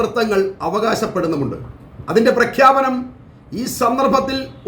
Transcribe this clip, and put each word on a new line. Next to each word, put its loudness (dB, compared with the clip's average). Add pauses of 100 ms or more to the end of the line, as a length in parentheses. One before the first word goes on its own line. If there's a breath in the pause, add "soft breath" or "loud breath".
വൃത്തങ്ങൾ 0 (240)
അവകാശപ്പെടുന്നുമുണ്ട്. -2 (540)
അതിൻ്റെ 4
പ്രഖ്യാപനം 4 (640)
ഈ -6 (140)
സന്ദർഭത്തിൽ 2 (300)